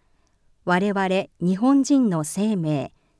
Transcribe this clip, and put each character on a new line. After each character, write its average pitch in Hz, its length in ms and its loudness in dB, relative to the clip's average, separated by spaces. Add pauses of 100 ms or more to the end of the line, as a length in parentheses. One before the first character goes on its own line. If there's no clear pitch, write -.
(640)
我 185 300 0
々 190 160 -2 (320)
日 180 160 0
本 269 260 2
人 262 260 2
の 160 140 0
生 208 320 -2
命、 151 380 -4 (260)